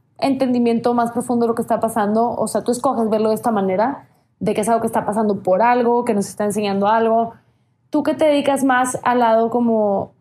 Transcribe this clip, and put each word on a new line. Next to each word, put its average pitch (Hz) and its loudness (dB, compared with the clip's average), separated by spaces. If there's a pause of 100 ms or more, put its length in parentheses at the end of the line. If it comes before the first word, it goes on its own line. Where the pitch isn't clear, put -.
(180)
entendimiento 247 0
más 233 0
profundo 240 -2
de - 2
lo 226 0
que 233 -4
está 220 -2
pasando, 226 0
o - -4
sea, 208 -4
tú 247 0
escoges 240 -2
verlo 214 0
de 220 0
esta 226 -2
manera, 202 -2 (320)
de 208 -2
que 214 -2
es 202 -4
algo 233 2
que 226 -2
está 226 -2
pasando 214 -2
por 185 2
algo, 240 2
que 240 -2
nos 202 -2
está - -6
enseñando 202 -2
algo. 226 2 (560)
Tú 294 -2
que 302 0
te 311 0
dedicas 277 2
más 254 0
al 247 2
lado 226 2
como 226 0